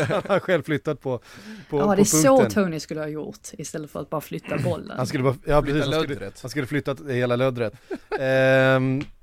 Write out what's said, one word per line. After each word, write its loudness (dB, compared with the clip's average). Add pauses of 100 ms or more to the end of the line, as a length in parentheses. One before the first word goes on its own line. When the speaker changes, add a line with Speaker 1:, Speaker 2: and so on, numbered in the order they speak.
Speaker 1:
Han 0
har 2
själv 0
flyttat -4
på, -4 (520)
på, 0
Speaker 2:
Ja, 2
Speaker 1:
på 4
Speaker 2:
det 6
är 8
så 6
Speaker 1:
punkten. 2
Speaker 2:
Tony -4
skulle -10
ha -6
gjort -12
istället -12
för -8
att -12
bara -4
flytta -8
bollen. -4
Speaker 1:
Han -2
skulle -2
bara, 2 (100)
ja, 4
Speaker 3:
Flytta -2
Speaker 1:
precis, 0
han 0
skulle, -4
Speaker 3:
löddret. -12
Speaker 1:
han -12
skulle -6
flyttat -4
hela 0
löddret. 0 (220)
<laughs> -8
Ehm, 4 (220)